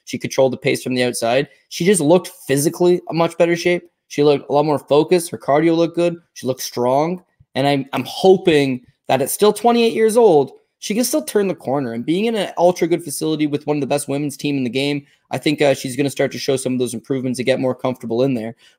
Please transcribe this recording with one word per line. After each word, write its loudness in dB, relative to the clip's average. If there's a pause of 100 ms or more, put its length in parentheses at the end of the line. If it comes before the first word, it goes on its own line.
She -10
controlled 0
the -8
pace -2
from -6
the 0
outside. -2 (220)
She -4
just 4
looked 2 (180)
physically 2 (100)
a -8
much 0
better 2
shape. -2 (240)
She 0
looked 2
a -4
lot 4
more 0
focused. 2
Her -10
cardio 2
looked 0
good. 0 (160)
She -10
looked -4
strong. -2 (300)
And 0
I'm, 0
I'm -4
hoping 2 (240)
that 0
at -4
still 2
twenty-eight 2
years 2
old, 4 (260)
she -6
can 0
still -2
turn 0
the -4
corner. -4
And -6
being 0
in -2
an -4
ultra 2
good -2
facility -4
with -4
one 0
of -2
the -4
best -2
women's -4
team -4
in -2
the -4
game, -4 (240)
I -6
think, 0
uh, 4
she's -8
gonna 0
start -2
to -10
show -2
some -4
of -2
those -4
improvements -6
and -4
get 0
more -2
comfortable -4
in 0
there. -8 (240)